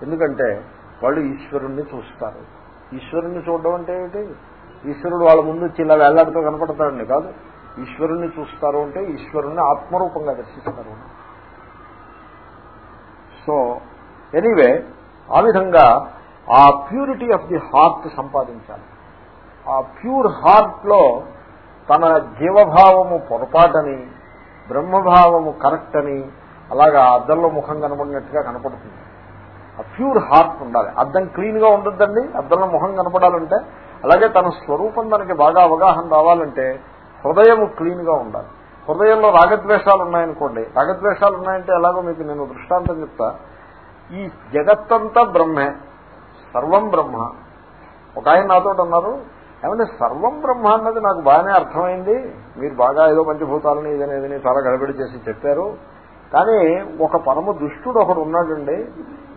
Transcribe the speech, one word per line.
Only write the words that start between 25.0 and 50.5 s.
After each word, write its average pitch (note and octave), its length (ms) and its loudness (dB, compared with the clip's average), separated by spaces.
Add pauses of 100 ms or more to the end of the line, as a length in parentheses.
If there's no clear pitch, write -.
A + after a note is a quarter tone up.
కరెక్ట్ D3+ 460 -4
అని, C#3 320 -4 (420)
అలాగా C3+ 440 6
అద్దంలో D#3 340 0
ముఖం D3+ 320 -6
కనబడినట్టుగా C#3+ 640 -6
కనపడుతుంది. A#2+ 520 -12 (840)
ఆ - 40 -12 (160)
ప్యూర్ C4 200 0
హార్ట్ D#3 440 2
ఉండాలి. A#2 260 -2 (100)
అద్దం C#3 260 -2
క్లీన్గా G#3+ 440 -2
ఉండొద్దండి, G#3 680 0
అద్దంలో F3 300 -2
ముఖం F#3 300 -4
కనపడాలంటే. F3 600 0 (480)
అలాగే F#3 240 4
తన F3+ 200 2
స్వరూపం G#3 600 -6
తనకి G3+ 260 0
బాగా D#3+ 280 4
అవగాహన E3+ 500 2
రావాలంటే D3+ 680 0 (460)
హృదయము G#3+ 400 4
క్లీన్గా E3+ 460 -6
ఉండాలి. A2+ 340 -6 (420)
హృదయంలో G#3+ 420 2
రాగద్వేషాలు F#3+ 720 4
ఉన్నాయనుకోండి, D#3+ 600 -4
రాగద్వేషాలు F#3 760 -2
ఉన్నాయంటే F#3 360 -6
ఎలాగో F3 280 2
మీకు E3 220 -8
నేను D3 220 -8
దృష్టాంతం E3+ 560 -6
చెప్తా. B2 380 -8 (760)
ఈ F#3+ 160 -12 (260)
జగత్తంతా G#3+ 680 0
బ్రహ్మే, D#3+ 480 0 (840)
సర్వం F3 340 0
బ్రహ్మ. C3 420 -4 (840)
ఒక C3 120 -4
ఆయన F#3 180 4
నాతో F#3 240 2
అన్నారు, F3+ 500 -2 (440)
"ఏమంటే G#3+ 200 -4
సర్వం F3+ 560 -4
బ్రహ్మ B3 260 -4